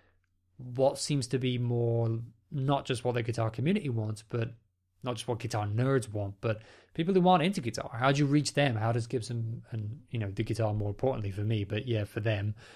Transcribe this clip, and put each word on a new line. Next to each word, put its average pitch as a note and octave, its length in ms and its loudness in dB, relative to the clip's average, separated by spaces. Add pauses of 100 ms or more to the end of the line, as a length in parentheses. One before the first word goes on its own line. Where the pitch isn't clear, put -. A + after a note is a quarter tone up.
(580)
what C3 400 0
seems C#3 300 0
to C3+ 120 0
be B2 180 0
more, A#2 640 0 (320)
not C3+ 340 0
just B2 180 -4
what A#2+ 120 0
the A#2+ 80 0
guitar A2+ 260 -2
community D#3 400 0
wants, A2 320 -2
but A#2 300 -4 (520)
not B2 120 -2
just - 120 -10
what A#2 120 -2
guitar G#2+ 260 -2
nerds A#2 460 2
want, G2+ 280 -4
but A2 220 -2 (320)
people E3 200 0
who F3+ 140 6
aren't F3+ 160 8
into G3 160 0
guitar. - 340 -6
How B2+ 180 4
do C#3 80 4
you D3 60 6
reach C#3+ 280 2
them? C#3 220 4
How A2 160 2
does A#2 160 0
Gibson A#2 640 -4
and, A2 280 -6 (120)
you A#2+ 80 -2
know, G2+ 120 -2
the A2 120 -2
guitar A2 300 0
more G#2 160 0
importantly A2 420 -2
for G2 100 -4
me, G#2+ 220 2
but G#2 240 -4
yeah, A2 160 0
for - 160 -6
them, G#2 360 0 (200)